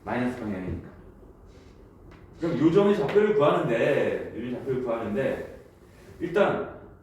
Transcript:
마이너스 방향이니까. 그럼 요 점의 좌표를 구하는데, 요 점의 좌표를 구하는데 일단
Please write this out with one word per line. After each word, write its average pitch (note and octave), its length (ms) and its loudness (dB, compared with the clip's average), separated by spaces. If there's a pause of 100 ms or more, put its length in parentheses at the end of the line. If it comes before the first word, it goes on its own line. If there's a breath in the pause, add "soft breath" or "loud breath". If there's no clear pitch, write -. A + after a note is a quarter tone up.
마이너스 B2 360 -4
방향이니까. F#2 480 -8 (1500)
그럼 D#3+ 200 -2
요 D#3+ 120 6
점의 G3+ 240 6
좌표를 G#3 400 2
구하는데, - 1000 2
요 A2 40 -10
점의 B2 140 -8
좌표를 B2 300 -4
구하는데 A#2 840 -4 (540 loud breath)
일단 F3 600 -2 (240)